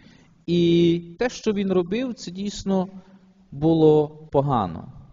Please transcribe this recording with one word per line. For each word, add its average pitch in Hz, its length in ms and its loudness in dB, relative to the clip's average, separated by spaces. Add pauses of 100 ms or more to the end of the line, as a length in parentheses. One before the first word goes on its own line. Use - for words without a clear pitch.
(460)
і 170 540 2 (180)
те, 247 100 -2
що - 240 -4
він 196 200 -2
робив, 214 420 -2
це - 160 -14
дійсно 190 580 -4 (640)
було 151 560 4
погано 120 840 -2 (200)